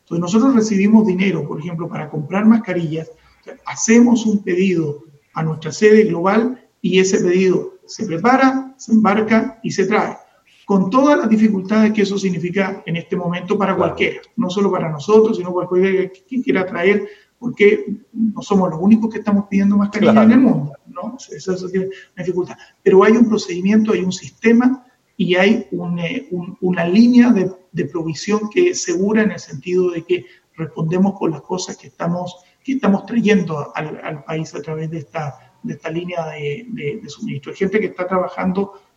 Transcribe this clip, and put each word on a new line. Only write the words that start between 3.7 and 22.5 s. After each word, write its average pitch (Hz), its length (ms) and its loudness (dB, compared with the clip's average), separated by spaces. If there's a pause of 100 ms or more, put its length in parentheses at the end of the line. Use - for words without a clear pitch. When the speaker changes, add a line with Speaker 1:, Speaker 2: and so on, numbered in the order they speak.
Speaker 1:
un 202 160 0
pedido 175 640 -2 (300)
a 160 100 -4
nuestra 156 260 -6
sede 214 340 6
global 196 560 0 (200)
y 185 180 2
ese 190 200 2
pedido 180 560 0 (120)
se - 180 -10
prepara, 254 720 0
se - 140 -6
embarca 220 720 2
y 165 80 -6
se 190 160 -2
trae, 202 300 -2 (480)
con 190 260 0
todas 285 280 4
las 220 100 -2
dificultades 214 640 2
que 208 100 0
eso 196 160 -2
significa 190 680 -4
en 165 100 -4
este 170 200 -6
momento 175 420 -4
para 190 160 0
Speaker 2:
Claro. 170 160 0
Speaker 1:
cualquiera, - 300 -4 (160)
no 185 120 -2
solo 196 220 0
para 165 200 -4
nosotros, 202 460 2
sino 180 160 -6
para 175 160 -4
cualquiera 185 420 0
que, - 140 -20
que 262 180 -6
quiera 185 220 0
traer, 185 420 0 (320)
porque - 600 0 (140)
no 220 300 -4
somos 185 280 0
los 160 100 -8
únicos 214 320 2
que 208 60 -8
estamos 202 320 -2
pidiendo 196 260 2
mascarillas 202 380 2
Speaker 2:
Claro. 220 140 6
Speaker 1:
en 226 40 8
el 254 80 6
mundo, 165 320 0 (140)
¿no? 226 300 -12 (140)
Eso, 185 220 -8
eso 180 160 -8
tiene 185 180 -4
una - 380 -14
dificultad. 175 320 -6 (260)